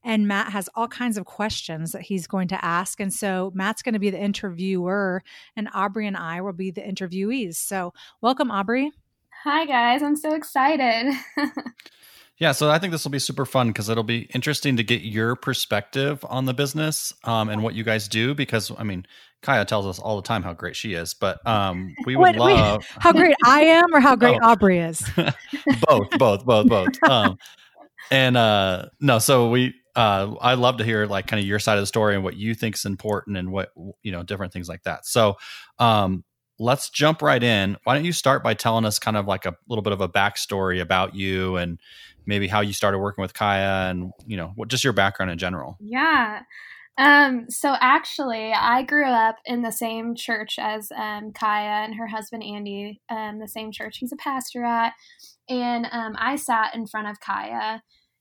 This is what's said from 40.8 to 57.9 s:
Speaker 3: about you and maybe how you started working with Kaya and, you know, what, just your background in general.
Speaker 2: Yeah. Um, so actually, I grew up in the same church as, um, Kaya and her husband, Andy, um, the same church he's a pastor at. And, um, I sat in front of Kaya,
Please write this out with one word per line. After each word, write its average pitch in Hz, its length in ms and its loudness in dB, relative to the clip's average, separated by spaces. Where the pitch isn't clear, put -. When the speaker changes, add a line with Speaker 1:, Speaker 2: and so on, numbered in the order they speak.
Speaker 3:
about 92 320 0
you 92 420 -4
and 87 220 -6
maybe 101 200 -2
how 104 120 2
you 104 120 -2
started 98 260 0
working 98 240 -6
with 92 120 -8
Kaya 98 540 0
and, 90 220 -6
you 110 100 -8
know, 85 200 -8
what, 113 120 -10
just 123 140 -4
your 131 100 2
background 98 380 2
in 82 80 -6
general. 90 400 -8
Speaker 2:
Yeah. 240 600 -2
Um, 277 520 6
so 277 280 -2
actually, 254 760 0
I 233 300 2
grew 294 240 0
up 226 380 2
in 240 180 -4
the 226 80 -4
same 226 460 -6
church 214 420 -6
as, 214 380 -6
um, 214 360 -8
Kaya 214 520 -2
and 220 100 -10
her 220 140 -10
husband, 220 340 -10
Andy, 208 580 -10
um, 214 280 -8
the 214 80 -12
same 220 240 -12
church 220 280 -14
he's 247 140 -8
a - 40 -12
pastor 254 480 -8
at. 233 300 0
And, 240 440 -4
um, 226 260 -8
I 240 180 -2
sat 226 380 -2
in 226 120 -8
front 208 200 -8
of 208 140 -12
Kaya, 214 600 -8